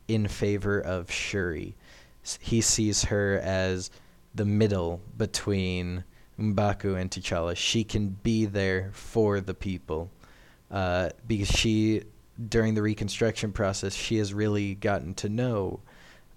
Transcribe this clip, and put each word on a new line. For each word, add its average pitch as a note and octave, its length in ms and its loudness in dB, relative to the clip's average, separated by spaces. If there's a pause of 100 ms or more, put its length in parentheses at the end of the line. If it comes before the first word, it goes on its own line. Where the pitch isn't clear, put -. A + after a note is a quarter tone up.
in A2 220 2
favor G2+ 500 0
of F2+ 320 -4
Shuri. F#2 640 -2 (480)
S-, - 180 -8
he A2+ 200 2
sees G#2+ 440 2
her G2+ 380 2
as F#2 480 -2 (420)
the G#2+ 120 0
middle G2 560 2 (160)
between F#2 880 -2 (340)
M'Baku G2+ 580 2
and F#2 140 -4
T'Challa. F2 460 -2
She - 260 0
can G#2 260 0 (140)
be A2 220 2
there F#2+ 480 0
for G#2 480 2
the F#2+ 120 -6
people, E2+ 560 -6 (600)
uh, F2+ 380 0 (180)
because G2+ 220 0
she, A2 540 2 (460)
during A2 260 4
the G#2+ 60 2
reconstruction G#2+ 720 0
process, G2 440 -2
she - 220 -2
has G2+ 160 0
really G#2 420 0
gotten G2 400 -2
to G#2 140 -4
know, G2+ 500 -2 (580)